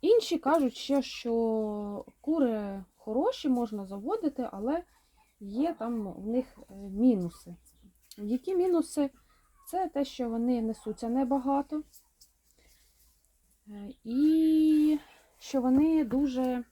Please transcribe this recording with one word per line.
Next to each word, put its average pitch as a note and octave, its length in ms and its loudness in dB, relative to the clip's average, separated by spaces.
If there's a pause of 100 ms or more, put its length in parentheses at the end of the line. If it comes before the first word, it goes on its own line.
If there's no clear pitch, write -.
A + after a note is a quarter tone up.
Інші G4 340 4
кажуть D4 380 2
ще, C#4 260 0
що A3 1040 -4 (160)
кури G#3+ 640 -2 (140)
хороші, D4+ 520 -2
можна A3 360 -2
заводити, B3+ 640 -4
але C4 320 -4 (560)
є A#3 340 -4
там A3+ 400 -6
в G3 140 -10
них, B3 300 -4
е, - 160 -20
мінуси. G3 800 0 (640)
Які B3 380 -4
мінуси? E4 540 0 (580)
Це F4+ 200 -2
те, C#4+ 180 -2
що B3 240 -6
вони A#3 320 0
несуться A3 480 -6
небагато, C#4 720 -2 (1800)
е, G3+ 220 -14 (140)
і D#4 960 4 (400)
що - 220 -2
вони D4 420 4
дуже B3+ 680 -2